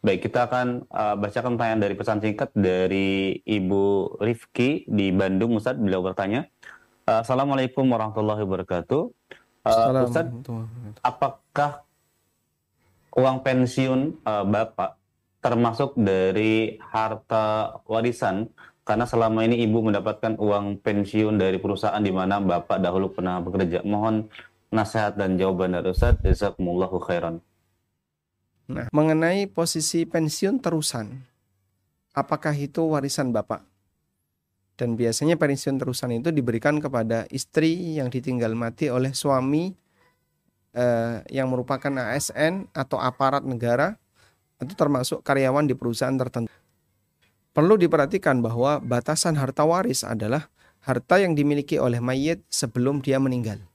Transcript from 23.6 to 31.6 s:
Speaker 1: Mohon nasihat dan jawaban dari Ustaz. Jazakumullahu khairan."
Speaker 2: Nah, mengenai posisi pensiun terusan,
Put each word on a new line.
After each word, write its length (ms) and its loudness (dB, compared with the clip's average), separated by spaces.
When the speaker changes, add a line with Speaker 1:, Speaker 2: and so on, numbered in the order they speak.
Speaker 1:
Mohon 480 0
nasihat 400 0
dan 240 0
jawaban 400 0
dari 160 -2
Ustaz. 320 4
Jazakumullahu 800 0
khairan." 320 -2
Speaker 2:
Nah, 240 -6
mengenai 560 2
posisi 560 -2
pensiun 560 0
terusan, 480 -2